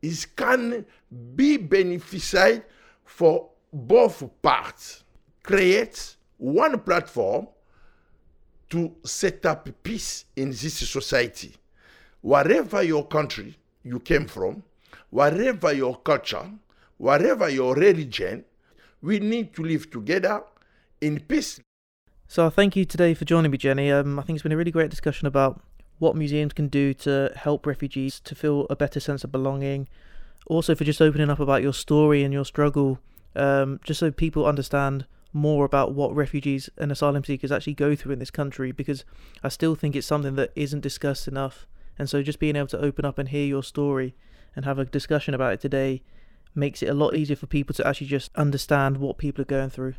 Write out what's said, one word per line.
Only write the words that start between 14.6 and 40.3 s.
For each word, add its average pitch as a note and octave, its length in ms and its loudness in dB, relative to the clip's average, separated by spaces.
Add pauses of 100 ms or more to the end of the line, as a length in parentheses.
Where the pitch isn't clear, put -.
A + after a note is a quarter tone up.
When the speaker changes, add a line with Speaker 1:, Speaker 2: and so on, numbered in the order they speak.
Speaker 1:
whatever E3 600 2
your C3 240 -2
culture, C#3 540 -2 (480)
whatever F3+ 500 2
your C3 260 2
religion, C#3 680 2 (560)
we G3 180 0
need A3 360 -2
to E3 80 -8
live D#3+ 280 -4
together F3+ 520 -2 (580)
in D3+ 200 -2
peace. - 400 -4 (680)
Speaker 2:
So E3+ 200 2
I D#3+ 40 4
thank G3 260 4
you F#3+ 80 4
today E3+ 300 2
for D#3 100 -6
joining D#3+ 260 4
me, C#3 60 -2
Jenny. C#3 340 2
Um, C#3+ 280 2
I C#3+ 40 -6
think D#3+ 140 -4
it's D3 60 -8
been D#3 100 -2
a D#3 40 0
really E3+ 140 0
great D#3+ 200 2
discussion - 360 -4
about C3+ 360 2 (360)
what D#3+ 160 4
museums D3+ 380 0
can D3 160 -2
do C#3 260 2
to C#3 420 0
help D3 300 -2
refugees C3+ 540 -6
to - 140 -14
feel C#3+ 340 0
a C#3 80 -2
better C#3+ 240 -2
sense C#3 240 -4
of C#3 80 -10
belonging. C#3 560 -4 (580)
Also E3 280 2
for D3+ 100 -2
just D3 160 2
opening D3+ 300 4
up C#3+ 100 0
about C#3 220 2
your C#3 100 0
story D3 500 4
and C#3 120 0
your C#3 100 -2
struggle C#3+ 540 0 (360)
um, C#3 500 0
just - 160 -4
so D#3+ 100 2
people D3 360 0
understand C#3 600 -2 (260)
more D3 320 2
about C#3 300 2
what C#3 200 0
refugees C#3 640 -2
and C#3+ 120 -2
asylum C#3+ 320 0
seekers C#3 300 -4
actually D3 220 -4
go D3 200 2
through C#3 180 -6
in C3 60 -6
this B2+ 120 -10
country, C3+ 420 -6
because C3+ 320 -6 (380)
I C3+ 60 -4
still D#3+ 260 0
think D3 200 -2
it's C#3 120 -4
something C#3 300 -2